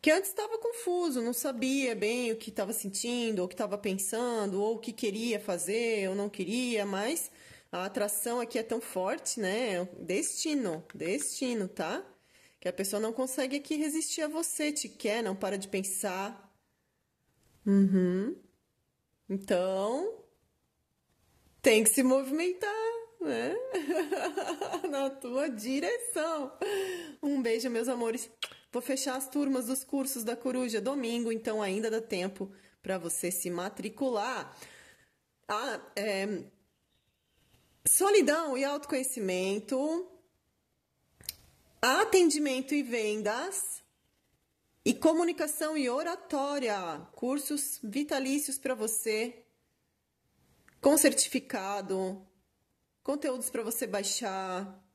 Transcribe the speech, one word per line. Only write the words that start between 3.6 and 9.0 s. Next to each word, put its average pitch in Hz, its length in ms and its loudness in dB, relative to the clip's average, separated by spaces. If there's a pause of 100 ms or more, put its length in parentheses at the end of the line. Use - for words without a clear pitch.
pensando, 202 840 0
ou 220 140 2
o - 20 -8
que 226 140 -8
queria 220 460 -2
fazer, 202 720 0
ou 185 60 0
não 202 140 0
queria, 214 580 0
mas 208 440 0 (400)
a 180 140 -2
atração 233 560 0
aqui 233 180 -2
é 214 40 0
tão 226 180 -2
forte, 202 580 -2